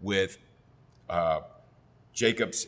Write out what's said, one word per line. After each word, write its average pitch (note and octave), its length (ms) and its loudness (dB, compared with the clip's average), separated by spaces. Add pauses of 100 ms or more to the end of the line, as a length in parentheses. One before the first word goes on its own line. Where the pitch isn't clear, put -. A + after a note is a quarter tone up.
with, F#2+ 360 0 (720)
uh, E2 320 0 (720)
Jacob's A2+ 540 0